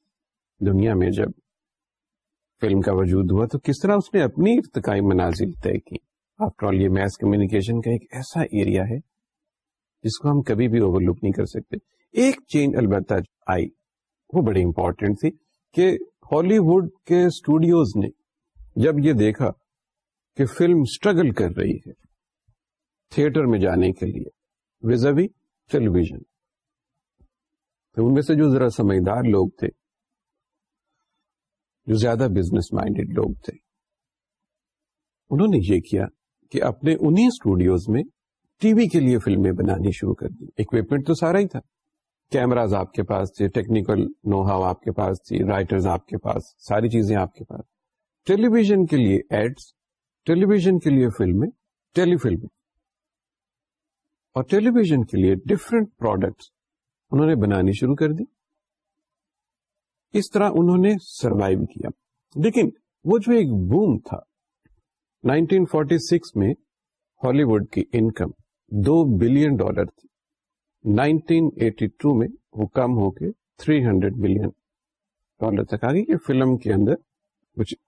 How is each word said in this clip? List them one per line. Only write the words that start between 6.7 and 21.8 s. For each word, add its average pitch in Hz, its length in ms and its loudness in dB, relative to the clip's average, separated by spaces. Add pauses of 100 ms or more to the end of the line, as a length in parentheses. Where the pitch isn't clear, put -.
all، 95 120 0
یہ 98 60 2
میس 95 280 -2
کمیونیکیشن 104 640 -2
کا 113 100 -4
ایک 120 200 -4
ایسا 131 300 -8
ایریا 98 420 -2
ہے 113 160 -6 (1040)
جس 110 160 -6
کو 147 120 -2
ہم 143 120 0
کبھی 120 260 0
بھی 113 100 0
اوور 95 220 2
لک 87 220 0
نہیں 98 100 -2
کر - 120 -2
سکتے۔ - 320 -12 (360)
ایک 262 240 2 (120)
چینج 143 280 0
البتہ 101 380 0 (320)
آئی، 92 220 -2 (640)
وہ 175 100 0
بڑی 98 200 0
امپورٹنٹ 90 580 -2
تھی 156 100 -2 (420)
کہ 180 260 2 (340)
ہالی 180 260 2
ووڈ 175 300 4 (160)
کے 175 200 2
اسٹوڈیوز 160 720 2
نے 101 120 -2 (680)
جب 147 220 2
یہ 147 140 2
دیکھا 107 380 2 (880)
کہ 139 100 2
فلم 175 340 2
اسٹرگل 156 500 0
کر 95 260 -2
رہی - 200 -2
ہے - 160 -16 (1200)